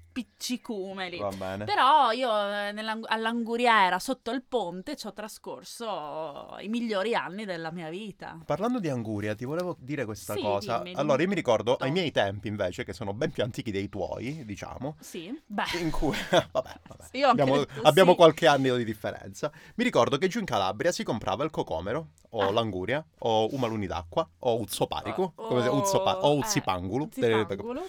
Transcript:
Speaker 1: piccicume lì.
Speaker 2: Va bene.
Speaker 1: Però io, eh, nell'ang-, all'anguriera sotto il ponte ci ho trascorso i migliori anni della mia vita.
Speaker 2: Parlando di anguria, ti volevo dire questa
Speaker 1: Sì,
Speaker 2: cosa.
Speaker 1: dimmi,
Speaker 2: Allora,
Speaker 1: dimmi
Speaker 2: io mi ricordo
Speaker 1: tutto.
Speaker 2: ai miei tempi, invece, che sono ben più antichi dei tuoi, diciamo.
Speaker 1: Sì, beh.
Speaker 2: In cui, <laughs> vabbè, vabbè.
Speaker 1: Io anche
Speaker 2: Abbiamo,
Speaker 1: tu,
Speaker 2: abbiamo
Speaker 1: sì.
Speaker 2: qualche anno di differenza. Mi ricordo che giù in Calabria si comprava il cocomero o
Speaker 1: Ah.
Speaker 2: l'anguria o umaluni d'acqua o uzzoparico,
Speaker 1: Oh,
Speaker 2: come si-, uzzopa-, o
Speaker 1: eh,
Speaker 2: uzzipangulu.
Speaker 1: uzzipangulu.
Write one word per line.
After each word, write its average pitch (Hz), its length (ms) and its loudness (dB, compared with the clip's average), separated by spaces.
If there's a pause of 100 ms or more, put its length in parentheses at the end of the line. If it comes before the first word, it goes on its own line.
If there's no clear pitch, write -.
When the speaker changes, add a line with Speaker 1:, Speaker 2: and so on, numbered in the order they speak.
(120)
Speaker 1:
piccicume 196 960 -8
lì. 175 100 -10
Speaker 2:
Va 101 120 -2
bene. 95 340 -6
Speaker 1:
Però 269 480 6
io, 247 180 0
eh, 208 400 -2
nell'ang-, 220 380 -6
all'anguriera 226 880 4
sotto 254 320 -6
il 262 180 -4
ponte 185 460 -4
ci - 140 -12
ho 190 40 -10
trascorso 156 1500 -10
i 196 80 -10
migliori 220 460 0
anni 175 300 -4
della 165 280 -6
mia 170 180 -8
vita. 185 540 -12
Speaker 2:
Parlando 233 340 -2
di 170 100 -2
anguria, 107 460 -2
ti 117 100 -10
volevo 165 340 -4
dire 131 260 -6
questa 107 300 -8
Speaker 1:
Sì, 104 60 -4
Speaker 2:
cosa. 104 380 0
Speaker 1:
dimmi, 180 180 -10
Speaker 2:
Allora, 147 200 2
Speaker 1:
dimmi 143 60 2
Speaker 2:
io 185 80 2
mi 208 40 0
ricordo 110 380 2
Speaker 1:
tutto. 139 120 0
Speaker 2:
ai 135 60 2
miei 170 220 0
tempi, 104 360 0
invece, 101 360 -2
che 104 80 -10
sono 101 200 -6
ben 139 180 -2
più 120 120 -2
antichi 110 280 -4
dei 98 180 -2
tuoi, 107 560 -6
diciamo. 123 560 -10
Speaker 1:
Sì, 190 360 -12 (100)
beh. 202 340 -4
Speaker 2:
In 165 100 0
cui, 151 260 2
<laughs> 185 360 2
vabbè, - 220 -2 (120)
vabbè. - 260 -18
Speaker 1:
Io 269 160 2
anche 233 140 6
Speaker 2:
Abbiamo, 139 220 4
Speaker 1:
tu, - 180 -8
Speaker 2:
abbiamo 175 300 8
Speaker 1:
sì. 175 40 4
Speaker 2:
qualche 160 300 8
anno 135 300 4
di 120 80 0
differenza. 107 680 -6 (260)
Mi 226 80 0
ricordo 139 340 4
che 190 100 2
giù 202 100 -6
in 202 60 -4
Calabria 139 480 0
si - 120 -4
comprava 120 400 -2
il 160 60 -4
cocomero 123 580 -4 (240)
o 110 100 0
Speaker 1:
Ah. 98 100 2
Speaker 2:
l'anguria 113 520 -2 (160)
o 110 320 4
umaluni 113 360 -2
d'acqua 85 400 -4 (120)
o 117 200 0
uzzoparico, 139 760 -4
Speaker 1:
Oh, - 140 -14
Speaker 2:
come - 140 2
si-, - 60 2
uzzopa-, 98 560 2
o 147 100 6
Speaker 1:
eh, - 40 2
Speaker 2:
uzzipangulu. 95 680 -2
Speaker 1:
uzzipangulu. 220 840 -2